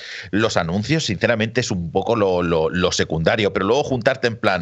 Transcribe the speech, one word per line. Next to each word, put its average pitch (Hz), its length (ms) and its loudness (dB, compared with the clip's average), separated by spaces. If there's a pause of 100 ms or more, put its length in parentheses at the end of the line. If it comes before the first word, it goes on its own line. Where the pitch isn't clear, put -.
(320)
Los 107 240 2
anuncios, 107 500 0
sinceramente, 110 540 0
es 117 100 -2
un 87 220 -4
poco 98 240 0
lo, 95 260 2
lo, 82 260 2
lo 87 220 0
secundario, 92 640 0
pero 98 120 -2
luego 131 200 2
juntarte 131 420 0
en 113 100 -2
plan, 101 260 2